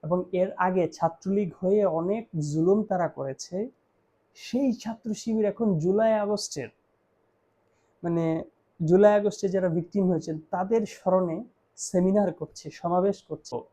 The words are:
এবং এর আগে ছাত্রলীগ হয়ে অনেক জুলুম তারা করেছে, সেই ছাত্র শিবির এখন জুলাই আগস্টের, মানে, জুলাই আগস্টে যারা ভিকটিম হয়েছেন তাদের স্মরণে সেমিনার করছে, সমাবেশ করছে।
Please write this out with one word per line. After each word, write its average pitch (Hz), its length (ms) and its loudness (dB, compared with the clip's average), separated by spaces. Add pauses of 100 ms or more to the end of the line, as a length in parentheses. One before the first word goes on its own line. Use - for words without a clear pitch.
এবং 180 280 -2
এর 185 260 0
আগে 185 300 2
ছাত্রলীগ 185 720 -2
হয়ে 196 260 2
অনেক 180 420 -2 (120)
জুলুম 160 440 2
তারা 180 240 -2
করেছে, 143 600 -8 (680)
সেই 254 380 -2
ছাত্র 220 400 -8
শিবির 220 320 -2
এখন 202 340 0
জুলাই 208 340 2
আগস্টের, 208 540 -4 (1400)
মানে, 165 400 0 (420)
জুলাই 196 280 8
আগস্টে 208 360 0
যারা 185 200 0
ভিকটিম 180 400 0
হয়েছেন 160 300 -2 (120)
তাদের 208 340 0
স্মরণে 185 580 0 (320)
সেমিনার 185 580 2
করছে, - 380 -14
সমাবেশ 180 520 0
করছে। - 340 -10 (160)